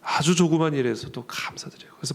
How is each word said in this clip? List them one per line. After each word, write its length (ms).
아주 340
조그만 400
일에서도 500
감사드려요. 720
그래서 180